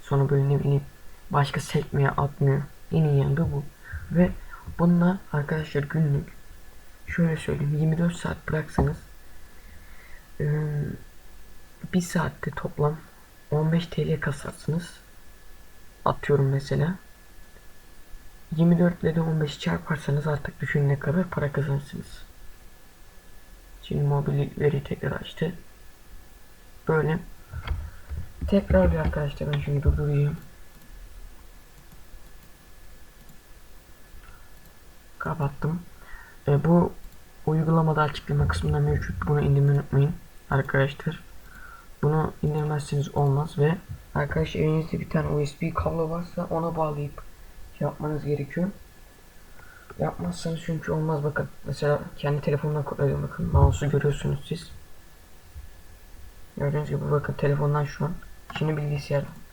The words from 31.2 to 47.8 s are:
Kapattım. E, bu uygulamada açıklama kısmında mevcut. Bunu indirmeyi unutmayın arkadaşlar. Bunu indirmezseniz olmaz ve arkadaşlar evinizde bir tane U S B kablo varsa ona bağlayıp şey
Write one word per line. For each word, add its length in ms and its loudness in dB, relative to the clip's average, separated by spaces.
Kapattım. 640 -2
E, 160 4
bu 280 6
uygulamada 560 4
açıklama 460 2
kısmında 300 0
mevcut. 480 0
Bunu 140 4
indirmeyi 380 6
unutmayın 340 4
arkadaşlar. 680 2
Bunu 300 2
indirmezseniz 720 0
olmaz 440 2
ve 180 4
arkadaşlar 460 0
evinizde 400 2
bir 100 -8
tane 180 0
U 180 2
S 140 -8
B 140 -2
kablo 360 0
varsa 340 -4
ona 320 -2
bağlayıp 460 -2
şey 80 0